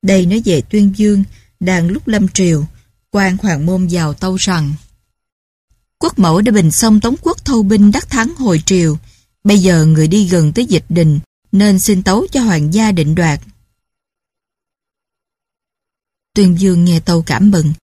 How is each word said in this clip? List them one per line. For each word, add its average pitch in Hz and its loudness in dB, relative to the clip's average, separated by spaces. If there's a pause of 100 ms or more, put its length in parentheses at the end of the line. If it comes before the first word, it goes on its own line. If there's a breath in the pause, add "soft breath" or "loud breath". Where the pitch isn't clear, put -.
Đây 190 2
nói 214 -2
về 165 0
Tuyên 202 0
Dương, 208 0 (360 soft breath)
đang 175 -2
lúc 208 -6
Lâm 202 0
Triều, 165 -2 (460 soft breath)
quan 190 -2
Hoàng 170 -4
Môn 185 -2
vào 165 -4
tâu 185 -6
rằng: 160 -4 (1200)
"Quốc 339 -4
mẫu 175 2
đã 220 0
bình 180 2
xong 220 2
Tống 240 -2
Quốc 349 -4
thâu 233 0
binh 202 4
đắc - -6
thắng 247 -4
hồi 185 -2
triều, 165 0 (460 soft breath)
bây 208 4
giờ 175 2
người 156 2
đi 196 0
gần 160 0
tới 240 -2
Dịch 175 -2
Đình, 156 0 (320)
nên 202 2
xin 190 0
tấu 208 0
cho 269 0
hoàng 160 0
gia 214 0
định 160 -2
đoạt." 160 -2 (3000)
Tuyên 185 2
Dương 180 2
nghe 170 2
tâu 165 -2
cảm 160 0
mừng 156 0 (100)